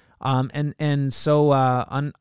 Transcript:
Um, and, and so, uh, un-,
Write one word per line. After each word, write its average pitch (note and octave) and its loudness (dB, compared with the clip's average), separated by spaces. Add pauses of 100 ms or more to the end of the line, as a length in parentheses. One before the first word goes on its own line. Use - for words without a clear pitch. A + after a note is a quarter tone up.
(220)
Um, C3 0
and, D3 -4
and C#3+ 0
so, D3 2
uh, B2+ 2
un-, C#3+ -6